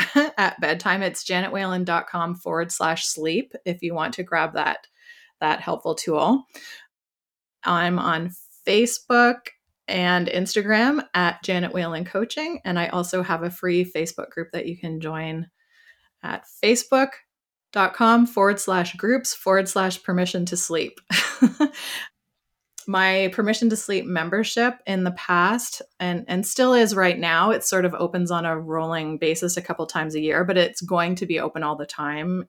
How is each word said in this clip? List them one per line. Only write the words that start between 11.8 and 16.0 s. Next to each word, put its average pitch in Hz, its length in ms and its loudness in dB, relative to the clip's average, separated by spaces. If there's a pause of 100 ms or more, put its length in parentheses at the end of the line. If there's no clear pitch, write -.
Coaching, 285 580 -4
and 180 160 0
I 175 80 0
also 180 340 -2
have 170 220 -2
a 175 60 -4
free 180 340 0
Facebook - 460 -6
group 165 240 -10
that 170 120 -6
you 175 120 -6
can 160 240 -8
join 160 460 -6 (760)